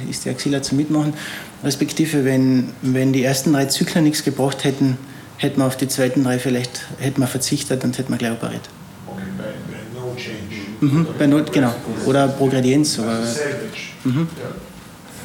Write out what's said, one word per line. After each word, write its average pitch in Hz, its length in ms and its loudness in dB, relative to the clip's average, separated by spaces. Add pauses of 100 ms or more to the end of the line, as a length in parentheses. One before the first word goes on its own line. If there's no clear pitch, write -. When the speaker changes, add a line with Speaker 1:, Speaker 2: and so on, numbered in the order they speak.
Speaker 1:
ist - 160 -6
die 131 40 -2
Axilla 135 320 0
zum 135 160 0
Mitmachen. 151 360 2 (500)
Respektive, 147 600 2
wenn, 131 460 4 (120)
wenn 131 300 4
die 131 120 4
ersten 135 300 2
drei 135 120 4
Zyklen 175 380 2
nichts 151 200 4
gebracht 135 400 0
hätten, 135 340 2 (400)
hätten 143 220 0
wir 135 60 4
auf 131 100 0
die 135 120 -2
zweiten 131 360 2
drei 123 160 2
vielleicht, 123 480 -2 (120)
hätten 135 200 0
wir 127 80 4
verzichtet 131 560 -2
und 123 140 0
hätten 127 160 -2
wir 120 40 0
gleich 117 140 -2
operiert. 113 380 -6 (380)
Speaker 2:
Okay, - 140 -12 (160)
bei, - 60 -8
bei - 560 -10
No 123 160 -8
Change. 104 400 -10 (240)
Speaker 1:
Mhm, 151 280 2 (100)
bei 147 100 2
No, 147 240 6
genau. 123 220 2 (320)
Oder 135 220 4
Progredienz, 131 720 2
aber 110 100 -2
Speaker 2:
Also 113 240 -2
Salvage. 135 560 -6 (140)
Speaker 1:
Mhm. 139 240 2 (100)
Speaker 2:
Ja. 120 120 -8 (760)